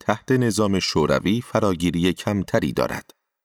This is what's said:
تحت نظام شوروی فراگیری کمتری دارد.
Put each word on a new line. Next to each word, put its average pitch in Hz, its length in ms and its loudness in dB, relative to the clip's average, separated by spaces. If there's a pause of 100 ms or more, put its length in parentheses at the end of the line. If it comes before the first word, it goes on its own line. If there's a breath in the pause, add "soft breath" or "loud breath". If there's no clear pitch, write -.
تحت - 320 -2
نظام 107 460 2
شوروی 76 640 0
فراگیری 90 720 0
کمتری 92 600 -2
دارد. - 380 -4 (340)